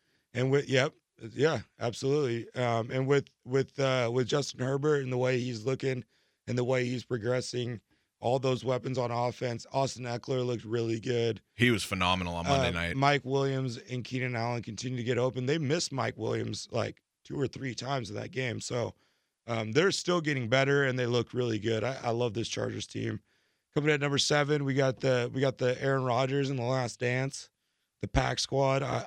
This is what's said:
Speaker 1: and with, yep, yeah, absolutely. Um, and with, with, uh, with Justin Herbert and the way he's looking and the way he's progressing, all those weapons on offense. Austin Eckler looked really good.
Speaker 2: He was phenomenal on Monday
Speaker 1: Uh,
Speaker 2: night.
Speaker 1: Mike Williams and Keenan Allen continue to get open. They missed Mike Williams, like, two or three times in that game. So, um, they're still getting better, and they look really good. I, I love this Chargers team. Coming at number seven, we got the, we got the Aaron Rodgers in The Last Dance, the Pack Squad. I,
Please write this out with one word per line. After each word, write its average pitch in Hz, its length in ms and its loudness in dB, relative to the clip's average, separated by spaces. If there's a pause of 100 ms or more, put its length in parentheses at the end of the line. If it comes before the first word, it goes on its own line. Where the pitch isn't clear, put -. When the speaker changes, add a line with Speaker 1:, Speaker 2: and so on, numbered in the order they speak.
(340)
Speaker 1:
and 127 160 0
with, 139 200 2
yep, 135 240 4 (400)
yeah, 139 260 2 (200)
absolutely. 120 760 0
Um, 117 340 0
and 131 160 0
with, 139 200 4 (180)
with, 131 340 -2
uh, 131 340 2
with 123 160 2
Justin 135 340 -2
Herbert 139 420 2
and 127 80 -6
the 127 60 -2
way 127 220 2
he's 117 260 -6
looking 131 400 -2 (420)
and 117 100 -2
the 123 60 2
way 127 220 2
he's 123 180 -4
progressing, 120 800 -2 (400)
all 123 180 2
those 127 240 0
weapons 127 340 -2
on 120 140 -2
offense. 120 640 -2
Austin 135 320 -2
Eckler 123 400 -2
looked 120 180 -4
really 113 360 0
good. 117 420 0 (140)
Speaker 2:
He 120 160 6
was 104 120 2
phenomenal 90 520 0
on 85 120 -4
Monday 139 220 4
Speaker 1:
Uh, - 20 -4
Speaker 2:
night. 85 240 -2
Speaker 1:
Mike 139 300 2
Williams 131 520 -2 (120)
and 123 140 -6
Keenan 127 320 -4
Allen 120 260 -2
continue 123 340 -6
to 120 80 -4
get 117 140 0
open. 127 300 0
They 147 100 2
missed 156 340 0
Mike 113 260 -4
Williams, 113 540 -4
like, 107 300 -2 (240)
two 143 120 -8
or 139 100 0
three 127 260 -8
times 123 360 -6
in 104 60 -8
that 110 160 -8
game. 120 300 -4
So, 117 320 -4 (540)
um, 113 240 -2
they're 165 200 4
still 175 300 0
getting 139 260 -2
better, 135 380 4
and 127 120 0
they 127 100 0
look 120 260 0
really 120 260 0
good. 110 240 0
I, 131 200 -2
I 123 80 0
love 117 240 0
this 110 120 -2
Chargers 110 380 -4
team. 110 340 -4 (540)
Coming 151 160 2
at 151 120 4
number 143 180 0
seven, 147 460 2
we 135 100 2
got 135 240 2
the, 123 340 2
we 131 80 0
got 135 160 2
the 127 240 0
Aaron 135 220 2
Rodgers 131 480 2
in 139 60 -2
The 120 40 -4
Last 123 380 -2
Dance, 127 500 -2 (520)
the 104 60 -4
Pack 127 300 2
Squad. 135 460 2
I, 123 240 -2